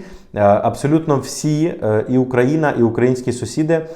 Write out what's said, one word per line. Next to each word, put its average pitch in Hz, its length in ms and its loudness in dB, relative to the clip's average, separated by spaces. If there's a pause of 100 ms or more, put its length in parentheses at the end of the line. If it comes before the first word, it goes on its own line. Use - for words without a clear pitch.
(360)
е, 104 60 0
абсолютно 139 800 2
всі, 151 540 -2 (100)
е, 110 260 0
і 127 80 2
Україна, 127 640 2
і - 40 2
українські 120 480 0
сусіди, 156 540 -2 (100)